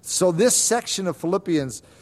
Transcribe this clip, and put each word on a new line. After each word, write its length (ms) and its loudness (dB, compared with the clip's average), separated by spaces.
So 300 0
this 240 4
section 520 -2
of 80 -4
Philippians 680 -2